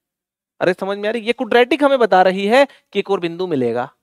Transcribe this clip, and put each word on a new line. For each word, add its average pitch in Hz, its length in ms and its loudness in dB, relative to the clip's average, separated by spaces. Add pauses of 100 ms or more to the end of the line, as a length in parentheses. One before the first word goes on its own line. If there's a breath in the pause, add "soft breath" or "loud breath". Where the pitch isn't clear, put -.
(600)
अरे 170 140 2
समझ 196 240 -8
में 208 100 -6
आ 220 40 -2
रही? 233 100 -8
ये 226 120 -2
क्वाड्रेटिक 247 500 0
हमें 277 140 2
बता 190 240 4
रही 185 240 0
है 262 200 4 (260 soft breath)
कि 202 60 -4
एक 196 120 -4
और 196 100 -2
बिंदु 170 260 -6
मिलेगा। 123 440 -2 (120)